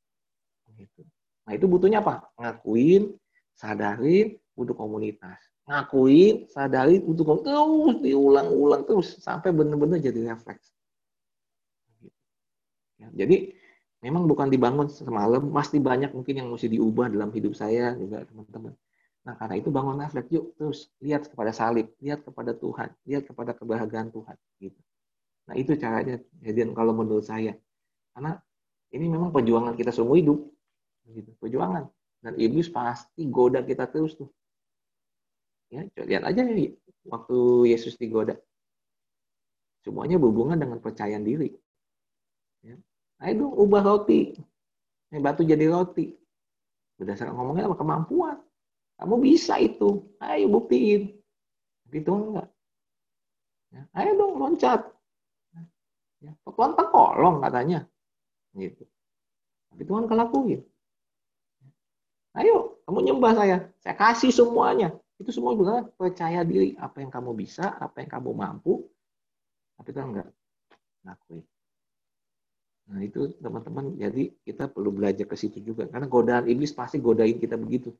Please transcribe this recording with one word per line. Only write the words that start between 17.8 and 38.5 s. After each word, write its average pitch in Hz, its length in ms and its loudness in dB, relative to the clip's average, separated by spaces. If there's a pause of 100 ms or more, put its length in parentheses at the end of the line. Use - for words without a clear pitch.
juga, 104 320 -10
teman-teman. 110 480 -18 (480)
Nah, 120 160 -14
karena 113 160 -8
itu 147 160 -4
bangun 135 240 -4
refleks, 143 320 -8
yuk - 320 -4
terus - 400 -8
lihat 147 320 -4
kepada 110 160 -4
salib, 113 400 -2 (160)
lihat 147 160 -6
kepada 127 320 -10
Tuhan, 117 400 -10 (160)
lihat 139 160 -4
kepada 120 320 -12
kebahagiaan 113 560 -6
Tuhan. 110 240 -16 (240)
Gitu. 95 200 -16 (680)
Nah, - 80 -14
itu 131 240 -2
caranya, 117 400 -4 (240)
jadi 110 320 -2
kalau 113 160 2
menurut 110 320 -2
saya. 110 320 -6 (560)
Karena 156 240 -10 (560)
ini 165 160 -6
memang 165 240 -2
perjuangan 117 400 2
kita 117 220 -4
seumur 123 260 4
hidup. 147 240 2 (640)
Gitu, 113 320 -20
perjuangan. 147 480 -4 (320)
Dan 113 160 -12
iblis 143 360 2
pasti 123 560 -8
goda 123 360 2
kita 127 240 -6
terus 156 280 -4
tuh. 139 120 -18 (1400)
Ya, 139 240 -12
co-, - 120 -12
lihat - 240 -2
aja 202 160 0
nih, 220 320 -2 (320)
waktu 123 640 4
Yesus 117 240 -4
digoda. 113 400 -4 (1500)